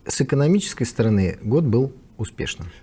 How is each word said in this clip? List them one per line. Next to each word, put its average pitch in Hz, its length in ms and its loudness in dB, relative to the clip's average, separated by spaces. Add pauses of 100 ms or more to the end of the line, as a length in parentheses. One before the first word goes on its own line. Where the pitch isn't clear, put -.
с - 160 -2
экономической 147 600 0
стороны 107 580 2
год 147 220 2
был 127 280 2 (240)
успешным. - 520 -8 (140)